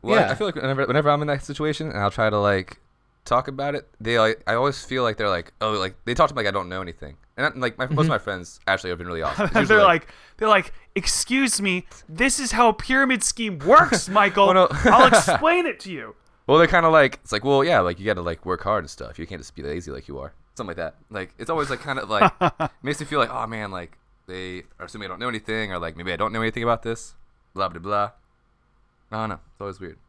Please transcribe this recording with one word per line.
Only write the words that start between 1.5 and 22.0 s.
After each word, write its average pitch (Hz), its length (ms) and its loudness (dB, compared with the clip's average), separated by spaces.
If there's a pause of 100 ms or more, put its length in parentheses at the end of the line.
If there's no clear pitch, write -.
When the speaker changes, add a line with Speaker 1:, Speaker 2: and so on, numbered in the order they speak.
Speaker 1:
and - 80 -8
I'll 101 140 0
try 110 180 0
to, 104 80 0
like, 101 420 0 (460)
talk 127 220 0
about 139 280 -6
it, - 120 -10 (140)
they, 113 180 0
like, 110 280 2
I 104 80 0
always 135 280 -2
feel 131 200 -4
like 110 140 -2
they're 104 120 -2
like, 87 320 -4
"Oh," 107 120 -2
like, 95 220 -4 (100)
they 120 80 -4
talk 156 160 4
to 143 60 -8
me 127 40 -6
like 104 80 -2
I 101 40 -2
don't 92 180 -6
know 92 120 -8
anything. 78 360 -14 (200)
And 135 100 -2
I, - 100 0
like, 123 220 -6
my, 127 60 -4
most 131 80 -6
of 139 80 0
Speaker 2:
Mm-hmm. 160 80 2
Speaker 1:
my 127 100 0
friends 92 480 -10
actually 95 240 -2
have 87 80 -6
been 87 80 -10
really 82 140 -6
Speaker 3:
<laughs> - 20 -4
Speaker 1:
awesome. 190 220 -2
It's - 80 -4
Speaker 3:
They're - 80 2
Speaker 1:
usually 208 200 4
Speaker 3:
like, 175 260 4 (300)
they're 214 120 -4
like, 196 240 2 (220)
"Excuse 247 680 0
me, 185 240 -2 (240)
this 247 300 0
is 254 120 -4
how 240 180 4
a 214 40 0
pyramid 262 500 0
scheme 214 360 -6
works, 196 500 6
Speaker 1:
<laughs> 202 100 2
Speaker 3:
Michael. 202 280 4
Speaker 1:
Well, 180 240 6
no. 214 200 4
Speaker 3:
I'll 254 160 10
explain 311 580 4
it 240 160 -6
to 190 100 -14
you." 113 240 -12 (300)
Speaker 1:
Well, 143 120 6
they're 165 100 8
kinda 165 220 4
like, 147 340 6
it's - 80 -10
like, 107 140 -4
"Well, 139 180 4
yeah, 160 160 4
like, 90 200 0
you 98 60 -10
gotta, 95 160 -2
like, 85 240 -6
work 92 180 -4
hard 101 200 -2
and 71 60 -16
stuff. - 280 -16
You 82 80 -10
can't 87 140 -14
just - 160 -20
be 73 80 -14
lazy 76 280 -8
like 65 180 -14
you 69 100 -12
are." 71 140 -14 (220)
Something 110 160 -12
like 82 60 -10
that. 82 180 -8 (140)
Like, 95 300 -12
it's 113 100 -10
always, 151 220 -2
like, 123 100 -8
kinda, - 240 -8